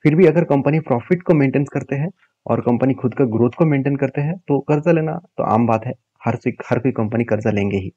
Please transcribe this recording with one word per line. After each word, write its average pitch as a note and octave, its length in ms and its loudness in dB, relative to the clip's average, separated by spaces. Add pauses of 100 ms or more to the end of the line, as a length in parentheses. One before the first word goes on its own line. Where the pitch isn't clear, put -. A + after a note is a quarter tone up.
फिर D#3 100 4
भी F3+ 100 6
अगर D#3+ 200 4
company C#3+ 360 2
profit F3 420 -2
को F3+ 100 2
मेंटेन C#3+ 400 2
करते C#3+ 220 -6
हैं D#3 140 -4 (360)
और A#2 160 -2
company B2 340 0
खुद B2 180 -4
का C#3 140 2
growth A2+ 300 0
को E3+ 80 2
मेंटेन C#3+ 300 0
करते C3+ 260 -4
हैं D#3+ 180 -4
तो C#3 220 -2
कर्जा D3+ 300 0
लेना D#3+ 280 -2 (180)
तो - 80 -4
आम A2+ 220 2
बात A2 180 0
है, B2+ 80 -6 (280)
हर A2 140 -2
से, A#2 180 -6 (120)
हर A#2 140 0
कोई B2+ 140 0
company A2+ 300 -2
कर्जा A2 280 -2
लेंगे G2+ 260 -2
ही। F#2 200 -6